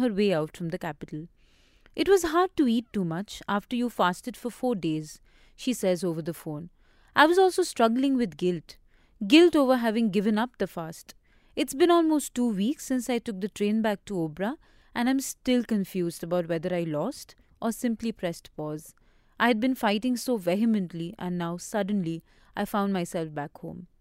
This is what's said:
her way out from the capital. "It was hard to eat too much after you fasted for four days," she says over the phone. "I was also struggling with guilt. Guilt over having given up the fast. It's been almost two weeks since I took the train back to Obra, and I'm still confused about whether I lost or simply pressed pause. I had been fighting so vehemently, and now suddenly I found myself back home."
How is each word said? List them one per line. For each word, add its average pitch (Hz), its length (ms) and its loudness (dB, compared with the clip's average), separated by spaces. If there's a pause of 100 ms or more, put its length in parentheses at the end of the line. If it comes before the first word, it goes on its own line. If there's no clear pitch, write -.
her 240 80 0
way 202 220 2
out 156 200 -2
from 170 140 -6
the 175 180 -6
capital. 156 400 -10 (680)
"It 349 180 4
was 349 220 2
hard 359 220 2
to 285 180 4
eat 240 160 -4
too 190 240 -2
much - 240 -10 (180)
after 240 240 -4
you 247 60 0
fasted 196 560 -2
for 233 160 -8
four 247 140 0 (120)
days," 156 320 -4 (380)
she - 260 -4
says 185 300 0
over 160 180 -4
the 160 140 -12
phone. 151 260 -8 (460)
"I 311 160 8
was 381 160 6
also 359 260 0
struggling 254 480 2
with 170 240 -4
guilt. 180 320 -4 (560)
Guilt 320 320 8
over 247 220 2
having 214 340 0
given 214 240 2
up - 120 -20
the 190 200 -4
fast. - 420 -14 (420)
It's 269 180 -4
been 349 140 6
almost 311 400 2
two 247 120 0 (120)
weeks 233 320 -2
since 254 180 -2
I 247 80 0 (100)
took 208 140 -6
the 202 80 -4 (100)
train 208 220 0
back 214 260 0
to 208 160 -8
Obra, 160 260 -4 (440)
and 240 180 -2
I'm 269 160 2
still - 340 0 (120)
confused 185 560 -2
about 175 240 0
whether 165 260 -4
I - 20 0 (140)
lost 180 420 -6 (260)
or 226 140 -2
simply 226 340 -4 (100)
pressed - 360 -8
pause. 156 300 -8 (520)
I 233 140 4
had 214 80 0
been 254 220 0
fighting 233 400 0
so 247 140 0 (100)
vehemently, 185 600 0 (200)
and 180 160 -4
now 170 100 -4 (140)
suddenly 190 500 -2 (400)
I 208 160 -2
found 196 260 0
myself 170 400 -6
back - 280 -10
home." 170 200 -14 (140)